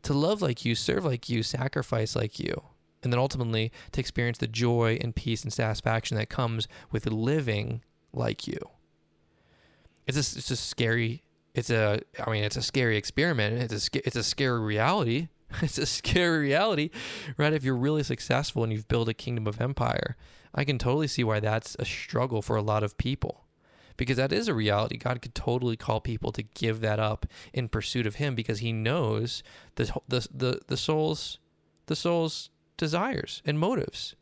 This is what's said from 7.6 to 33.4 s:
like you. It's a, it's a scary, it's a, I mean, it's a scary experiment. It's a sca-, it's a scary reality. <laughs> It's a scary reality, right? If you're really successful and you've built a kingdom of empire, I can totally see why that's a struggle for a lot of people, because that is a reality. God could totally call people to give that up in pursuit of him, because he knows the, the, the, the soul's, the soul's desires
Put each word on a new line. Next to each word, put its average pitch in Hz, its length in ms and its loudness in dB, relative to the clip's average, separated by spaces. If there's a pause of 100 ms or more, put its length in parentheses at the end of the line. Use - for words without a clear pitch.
like - 340 -2
you. - 220 -8 (1400)
It's 131 80 -2
a, 143 220 0
it's - 120 -8
a 127 60 0
scary, 117 680 0 (300)
it's - 160 -2
a, 110 300 4 (260)
I 113 60 -2
mean, 104 140 0
it's 107 100 -2
a 127 60 -2
scary 117 340 2
experiment. 117 680 2
It's 113 120 -4
a 101 80 -2
sca-, - 240 0
it's 127 100 -2
a 117 80 0
scary 123 380 2
reality. 123 720 2
<laughs> - 40 -20 (240)
It's 160 160 0
a 156 80 0
scary 170 540 2
reality, 151 500 2 (480)
right? 151 160 4
If 147 100 0
you're 131 120 2
really 147 260 2
successful 123 640 0
and 113 100 0
you've 107 140 -4
built 117 200 4
a 113 60 0
kingdom 117 320 -4
of 107 160 -2
empire, - 560 0 (380)
I 139 80 2
can 139 160 2
totally 143 260 2
see 131 180 0
why 107 180 2
that's 107 360 0
a 110 80 -2
struggle 120 560 -2
for 113 140 0
a 107 80 2
lot 107 180 2
of 104 160 -2
people, - 480 -2 (500)
because 127 220 0
that 139 160 2
is 226 140 2
a 170 80 2
reality. 107 420 2
God 123 240 -2
could - 140 -12
totally 120 420 0
call 110 240 0
people - 300 -4
to - 100 -6
give 110 400 -2
that 107 180 2
up 107 280 0 (260)
in 123 160 -2
pursuit 110 380 -2
of 104 80 -4
him, 143 180 -2
because 113 280 -2
he 117 120 -2
knows 113 680 0 (320)
the, 117 180 0 (140)
the, 123 260 0
the, 127 320 0
the 127 100 -2
soul's, 156 640 0 (480)
the 156 100 -2
soul's 170 540 0 (260)
desires 175 680 -2